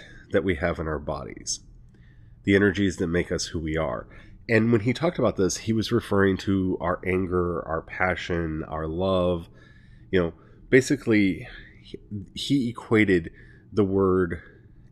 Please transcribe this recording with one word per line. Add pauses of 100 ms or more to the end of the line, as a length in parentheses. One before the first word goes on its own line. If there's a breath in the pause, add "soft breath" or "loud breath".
(320 loud breath)
that
we
have
in
our
bodies, (840 soft breath)
the
energies
that
make
us
who
we
are. (400 loud breath)
And
when
he
talked
about
this,
he
was
referring
to
our
anger,
our
passion,
our
love. (600 soft breath)
You
know, (360 soft breath)
basically, (360 loud breath)
he, (360)
he
equated (420 loud breath)
the
word (500 loud breath)